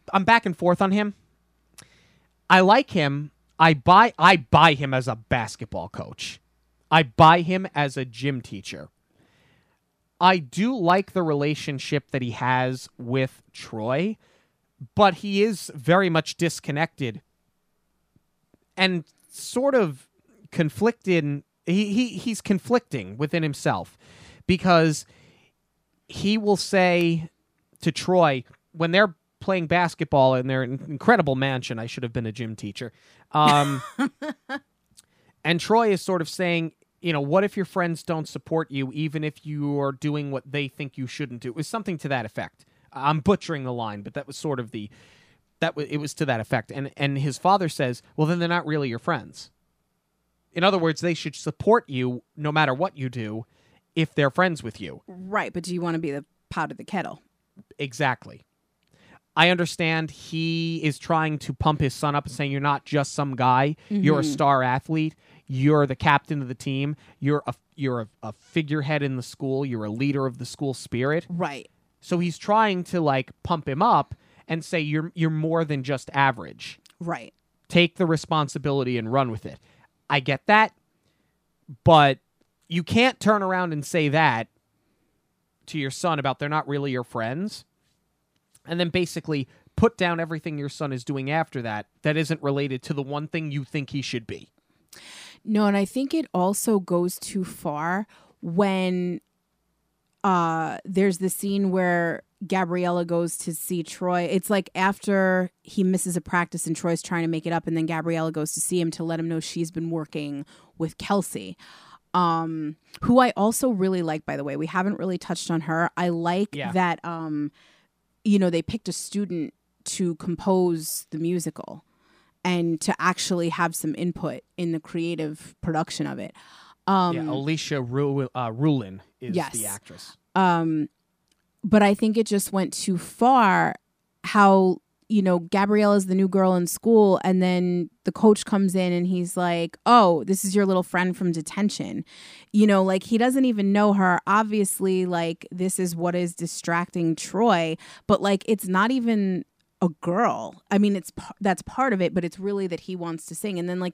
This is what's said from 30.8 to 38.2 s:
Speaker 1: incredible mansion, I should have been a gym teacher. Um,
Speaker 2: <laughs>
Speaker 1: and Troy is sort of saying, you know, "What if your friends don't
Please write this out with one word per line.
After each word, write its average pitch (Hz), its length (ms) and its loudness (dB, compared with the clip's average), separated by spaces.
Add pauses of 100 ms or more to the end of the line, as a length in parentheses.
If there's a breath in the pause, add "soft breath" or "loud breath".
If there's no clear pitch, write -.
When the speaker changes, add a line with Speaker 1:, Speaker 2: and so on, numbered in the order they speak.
Speaker 1:
incredible 151 480 2
mansion, 127 420 -4
I 113 60 -8
should 127 180 -10
have 117 80 -6
been 117 140 -4
a 110 80 -6
gym 110 240 -10
teacher. 107 340 -12 (400 soft breath)
Um, 143 500 4 (160)
Speaker 2:
<laughs> - 1500 -10
Speaker 1:
and 165 160 0
Troy 220 300 4
is 180 100 0
sort 180 200 -2
of 151 60 -8
saying, 170 460 -2 (280)
you 170 120 -2
know, 147 80 0
"What 170 240 2
if 196 100 -6
your 190 100 -2
friends 170 380 -2
don't 160 240 -4